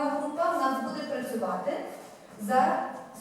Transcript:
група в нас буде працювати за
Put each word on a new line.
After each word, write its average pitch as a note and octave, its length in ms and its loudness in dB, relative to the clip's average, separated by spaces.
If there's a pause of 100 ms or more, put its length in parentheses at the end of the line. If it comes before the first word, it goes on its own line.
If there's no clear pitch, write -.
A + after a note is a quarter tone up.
(100)
група D4+ 400 2
в C4+ 100 2
нас C4 220 2
буде D4 220 -4
працювати A#3 680 -2 (680)
за B3+ 400 4 (380)